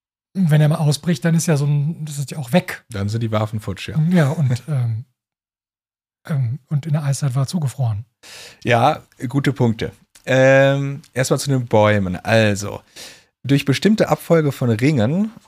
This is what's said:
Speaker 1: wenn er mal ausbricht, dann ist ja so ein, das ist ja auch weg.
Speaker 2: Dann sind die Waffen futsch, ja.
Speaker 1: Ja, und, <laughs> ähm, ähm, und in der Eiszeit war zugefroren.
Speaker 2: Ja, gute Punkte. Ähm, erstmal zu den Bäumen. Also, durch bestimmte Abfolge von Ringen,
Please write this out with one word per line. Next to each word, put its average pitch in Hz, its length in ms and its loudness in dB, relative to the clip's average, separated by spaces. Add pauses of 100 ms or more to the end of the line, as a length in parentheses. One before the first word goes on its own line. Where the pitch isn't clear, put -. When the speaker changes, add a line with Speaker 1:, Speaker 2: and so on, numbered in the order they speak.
(320)
Speaker 1:
wenn 151 300 4
er 147 60 4
mal 160 80 0
ausbricht, 160 500 0
dann 165 80 2
ist 165 120 0
ja 151 120 2
so 143 80 0
ein, 147 400 -2
das 143 120 -10
ist 139 120 -6
ja - 80 -10
auch 120 140 -10
weg. - 360 -2
Speaker 2:
Dann 101 220 -4
sind 113 120 -4
die 113 100 -4
Waffen 107 280 -2
futsch, - 280 -10
ja. 123 100 -4 (100)
Speaker 1:
Ja, 165 220 4
und, 131 340 -2
<laughs> - 40 -12
ähm, 120 360 -4 (1200)
ähm, 135 320 -2 (100)
und 147 180 -4
in 151 60 -4
der 151 120 -2
Eiszeit 139 300 -2
war 135 120 0
zugefroren. 123 600 -4 (580)
Speaker 2:
Ja, 123 380 2 (260)
gute 139 240 0
Punkte. 113 400 -2 (340)
Ähm, 139 760 4 (100)
erstmal 135 260 0
zu 143 120 -4
den 127 160 0
Bäumen. 104 500 2
Also, 104 640 0 (600)
durch 139 240 0
bestimmte - 420 2
Abfolge 151 440 0
von 123 180 -2
Ringen, 143 640 0 (160)